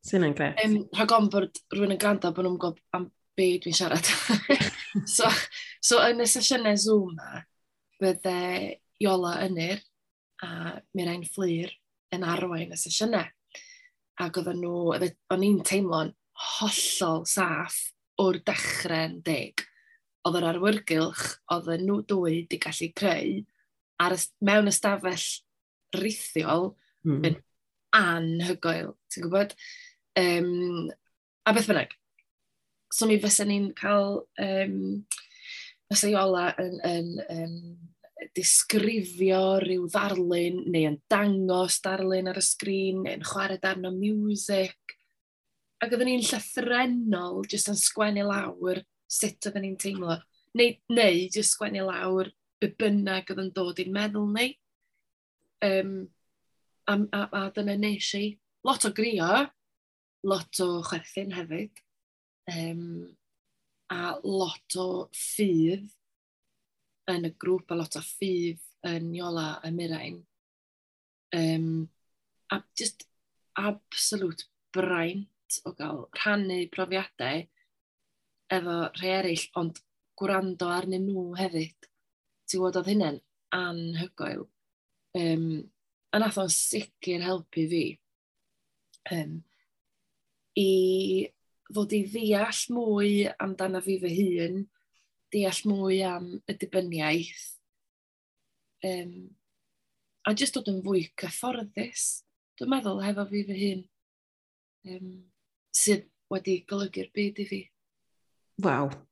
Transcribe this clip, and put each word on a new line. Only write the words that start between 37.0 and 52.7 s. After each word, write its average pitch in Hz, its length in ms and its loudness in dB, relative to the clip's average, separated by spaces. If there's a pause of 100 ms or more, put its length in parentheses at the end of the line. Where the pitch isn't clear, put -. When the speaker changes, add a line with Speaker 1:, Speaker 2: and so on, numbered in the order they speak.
Speaker 2:
yn 165 220 -6 (800)
disgrifio 190 1300 4
rhyw 180 260 0
ddarlun, 180 840 0
neu 156 180 4
yn 147 80 -4 (120)
dangos 190 760 4
darlun 190 480 0
ar 190 80 -4
y 185 40 2
sgrin, 190 600 0
neu 143 160 -6
yn 156 60 -8
chwarae 190 360 -2
darn 190 260 -2
o 185 60 -4
music. 202 1040 0 (800)
Ac 233 160 0
oedden 247 160 2
ni'n 247 160 2
llythrenol 226 1200 0
jyst 208 240 -2
yn 202 80 0
sgwennu 208 480 2
lawr 185 560 -2 (240)
sut - 400 -4
oedden 202 180 -4
ni'n 190 160 -6
teimlo. 180 380 -2 (400)
Neu, 240 160 6 (160)
neu 185 400 6
jyst 214 240 2
sgwennu 202 320 -4
lawr 185 460 0 (260)
be 208 160 0